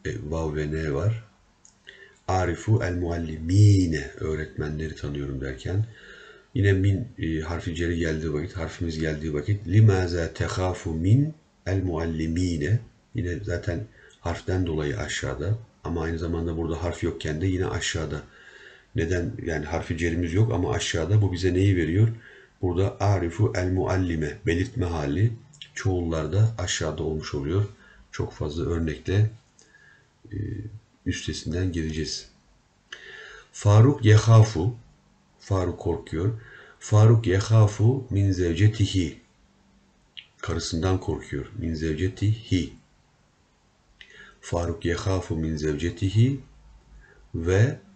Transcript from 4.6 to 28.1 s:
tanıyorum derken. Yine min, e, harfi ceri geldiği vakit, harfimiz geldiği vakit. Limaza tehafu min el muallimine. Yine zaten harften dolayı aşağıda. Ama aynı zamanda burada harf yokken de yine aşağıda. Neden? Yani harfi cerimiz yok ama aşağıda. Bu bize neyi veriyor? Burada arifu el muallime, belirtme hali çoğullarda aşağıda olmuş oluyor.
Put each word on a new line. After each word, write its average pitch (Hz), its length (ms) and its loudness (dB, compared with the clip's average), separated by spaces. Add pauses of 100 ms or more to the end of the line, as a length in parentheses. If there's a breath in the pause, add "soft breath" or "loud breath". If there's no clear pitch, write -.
tanıyorum 69 460 -8
derken. 85 460 -4 (680 loud breath)
Yine 101 180 4
min, 95 360 2 (100)
e, 80 220 -2
harfi 80 340 -6
ceri 85 240 -2
geldiği 80 340 -2
vakit, 76 240 -6
harfimiz 80 420 -6
geldiği 78 360 -4
vakit. 101 340 -2
Limaza 92 640 4
tehafu 90 640 -4
min 127 400 2 (320)
el 95 160 0
muallimine. 82 1000 -2 (340)
Yine 87 300 -6
zaten 87 420 -4 (340 loud breath)
harften 87 460 -2
dolayı 76 320 -2
aşağıda. 71 600 -4 (260)
Ama 82 180 -4
aynı 82 160 -4
zamanda 82 380 -4
burada 82 260 -4
harf 85 200 -4
yokken 80 380 -4
de 95 60 0
yine 90 200 0
aşağıda. 76 560 -4 (720 loud breath)
Neden? 85 380 0 (120)
Yani 78 200 -4
harfi 80 340 -4
cerimiz 85 360 -2
yok 113 180 4
ama 90 200 0
aşağıda. 90 500 2
Bu 92 100 2
bize 90 220 0
neyi 95 220 4
veriyor? 87 320 4 (540 loud breath)
Burada 92 380 0
arifu 98 560 0
el 92 160 0
muallime, 85 720 -2
belirtme 87 400 -2
hali 82 460 0 (420)
çoğullarda 87 840 0
aşağıda 80 440 -4
olmuş 78 320 -4
oluyor. 87 340 -2 (440 loud breath)